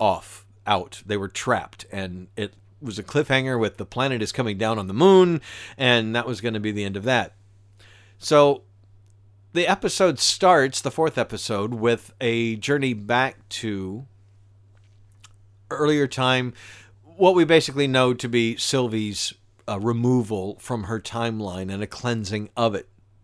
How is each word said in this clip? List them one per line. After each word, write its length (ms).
off, 440
out. 400
They 100
were 120
trapped, 640
and 340
it 180
was 180
a 60
cliffhanger 560
with 160
the 100
planet 360
is 100
coming 260
down 220
on 80
the 40
moon, 480
and 380
that 100
was 140
gonna 180
be 140
the 100
end 140
of 80
that. 320
So 440
the 160
episode 500
starts, 640
the 100
fourth 260
episode, 580
with 460
a 360
journey 360
back 580
to 560
earlier 360
time, 460
what 320
we 100
basically 420
know 260
to 160
be 300
Sylvie's, 760
uh, 140
removal 800
from 240
her 160
timeline 720
and 100
a 40
cleansing 680
of 200
it. 120